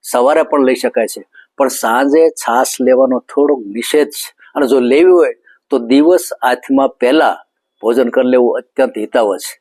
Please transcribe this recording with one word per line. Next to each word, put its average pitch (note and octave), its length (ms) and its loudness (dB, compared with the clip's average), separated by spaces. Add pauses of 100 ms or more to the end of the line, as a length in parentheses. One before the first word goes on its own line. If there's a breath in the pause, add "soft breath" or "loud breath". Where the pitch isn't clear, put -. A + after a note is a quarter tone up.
સવારે C#3 380 0
પણ D3 220 0
લઈ B2+ 100 2
શકાય A#2 320 -2
છે, - 160 -12 (300 soft breath)
પણ C3+ 160 -2
સાંજે C3+ 640 0
છાશ B2 500 -2
લેવાનો B2+ 380 2
થોડોક C#3+ 480 -2
નિષેધ A#2+ 420 -4
છે. - 200 -14 (260 soft breath)
અને C#3+ 120 -2
જો C3 140 2
લેવી D3 320 4
હોય D3+ 220 2 (380 soft breath)
તો C#3 60 0
દિવસ D3 460 2 (180)
આથમા C3 460 0
પહેલા C3 480 0 (460)
ભોજન A#2 260 0
કરી B2+ 220 0
લેવું B2 260 2
અત્યંત B2 400 -4
હિતાવહ G#2+ 400 -2
છે. - 240 -14